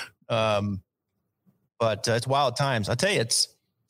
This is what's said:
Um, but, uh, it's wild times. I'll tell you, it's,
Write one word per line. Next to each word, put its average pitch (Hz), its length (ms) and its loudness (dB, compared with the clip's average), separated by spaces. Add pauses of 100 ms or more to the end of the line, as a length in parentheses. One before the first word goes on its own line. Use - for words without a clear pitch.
(280)
Um, 104 540 0 (960)
but, 110 300 0
uh, 117 40 2
it's 117 140 0
wild 135 300 0
times. 127 320 0
I'll 120 80 0
tell 190 160 2
you, 143 80 0
it's, - 280 0 (420)